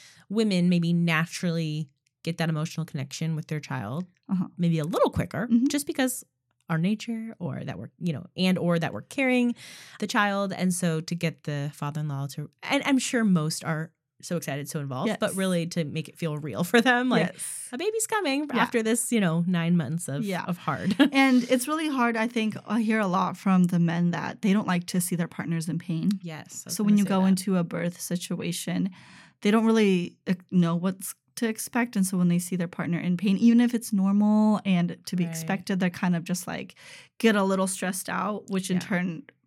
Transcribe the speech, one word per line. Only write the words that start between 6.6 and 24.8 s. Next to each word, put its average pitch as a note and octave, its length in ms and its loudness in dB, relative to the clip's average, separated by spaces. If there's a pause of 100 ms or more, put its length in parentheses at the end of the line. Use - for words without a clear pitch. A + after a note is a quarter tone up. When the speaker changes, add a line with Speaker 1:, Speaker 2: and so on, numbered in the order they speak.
Speaker 1:
our D#3+ 100 0
nature A3 600 -2
or B2+ 260 -6
that B2+ 140 -8
we're, G#2+ 120 -12 (100)
you E3+ 120 -2
know, G#2 140 -8 (100)
and F#3 220 2
or E3+ 220 0
that D#3 120 -2
we're G#2+ 100 -10
carrying B3 520 0 (460)
the G#3+ 80 -4
child. G3+ 440 0
And F#3 220 0
so D#3+ 260 -2
to E3+ 140 -8
get E3 300 -4
the D3 280 -4
father-in-law D3 600 -6
to, D3+ 160 -10 (140)
and - 200 0
I'm C4+ 140 2
sure A#3+ 240 0
most E3+ 420 2
are D#3+ 280 -4 (300)
so F3+ 140 -6
excited, C#3+ 320 -6
so D#3 120 -6
involved, C#3 380 -4
but G#3+ 120 -2
Speaker 2:
Yes. F#3 60 -6
Speaker 1:
really F#3 320 0
to E3+ 160 -2
make D3 220 -6
it - 120 -20
feel D3+ 180 -4
real C#3+ 260 -4
for A#3 200 4
them. B3+ 260 4
Like, F3+ 240 2
Speaker 2:
Yes. - 400 -12
Speaker 1:
a B3 60 -8
baby's G#4+ 280 -2
coming D4+ 460 -2
Speaker 2:
Yeah. A#3 80 2
Speaker 1:
after A#3+ 220 0
this, A3+ 280 0
you A#3 80 2
know, E3+ 300 2
nine F3 300 2
months D#3 300 -2
of, C#3+ 160 -4
Speaker 2:
Yeah. F#3 200 -4
Speaker 1:
of F3 140 -4
hard. D#3 400 -2
<laughs> C4+ 140 6
Speaker 2:
And C4 380 6
it's B3+ 160 2
really D#4 220 -2
hard. A#3+ 300 0
I A3 100 0
think A3 260 -2 (120)
I G#3+ 160 0
hear A3 180 2
a G3 60 0
lot F3+ 320 0
from F#3 260 6
the F3 140 2
men E3+ 320 2
that - 320 -4
they G3 100 4
don't G#3+ 140 2
like F3 220 0